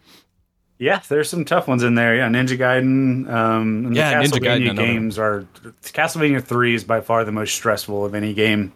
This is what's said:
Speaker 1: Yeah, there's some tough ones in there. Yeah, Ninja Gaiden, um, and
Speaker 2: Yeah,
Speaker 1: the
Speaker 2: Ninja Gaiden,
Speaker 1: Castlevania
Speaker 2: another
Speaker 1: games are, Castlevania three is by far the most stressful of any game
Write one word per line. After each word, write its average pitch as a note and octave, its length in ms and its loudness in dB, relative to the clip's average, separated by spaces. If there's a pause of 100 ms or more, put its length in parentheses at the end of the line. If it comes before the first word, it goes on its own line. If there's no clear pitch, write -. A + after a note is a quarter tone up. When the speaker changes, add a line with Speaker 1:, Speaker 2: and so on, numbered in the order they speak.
(800)
Speaker 1:
Yeah, F#3 280 0
there's D3 200 -2
some F3 140 -4
tough E3 240 0
ones B2 160 2
in A#2+ 120 4
there. A#2 200 4
Yeah, B2 140 2
Ninja B2+ 280 0
Gaiden, C3 720 2
um, A2+ 580 0
and A#2 100 0
Speaker 2:
Yeah, D3+ 240 2
Speaker 1:
the C#3+ 80 2
Speaker 2:
Ninja C#3+ 120 0
Gaiden, - 20 -4 (180)
Speaker 1:
Castlevania A#2+ 100 0
Speaker 2:
another G#2+ 160 0
Speaker 1:
games A2 320 -2
are, G#2 260 -2 (380)
Castlevania D3+ 580 0
three A#2+ 320 0
is A2 120 -4
by A2 160 0
far A2+ 240 0
the G#2+ 80 -6
most G#2+ 200 -4
stressful G#2 520 -2
of G2+ 100 -6
any G#2 180 -4
game G#2+ 420 0